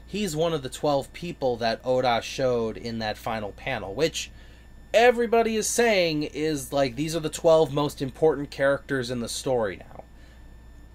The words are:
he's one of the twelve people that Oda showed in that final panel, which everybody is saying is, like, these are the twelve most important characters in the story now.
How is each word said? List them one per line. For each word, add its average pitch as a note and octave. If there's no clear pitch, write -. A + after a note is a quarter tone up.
he's F#3+
one E3
of C#3+
the B2+
twelve C#3+
people C3+
that A2+
Oda B2+
showed A#2+
in A2+
that G#2+
final A2
panel, G2+
which -
everybody A3+
is G#3
saying F3+
is, D3
like, C3+
these D#3
are E3
the D3+
twelve D#3+
most D3
important C#3+
characters C#3
in B2
the A2+
story A2+
now. -